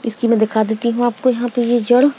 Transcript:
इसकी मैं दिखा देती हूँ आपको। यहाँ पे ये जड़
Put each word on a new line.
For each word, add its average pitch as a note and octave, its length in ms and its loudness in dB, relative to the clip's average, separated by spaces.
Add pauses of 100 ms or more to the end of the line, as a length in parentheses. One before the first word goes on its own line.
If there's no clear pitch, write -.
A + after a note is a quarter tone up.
इसकी A#3 220 -4
मैं A3 120 2
दिखा A3 240 0
देती G#3+ 260 -4
हूँ A#3 160 -2
आपको। A#3+ 240 0
यहाँ A#3+ 200 -2
पे A#3+ 140 -2
ये A#3 180 0
जड़ A#3+ 240 4 (140)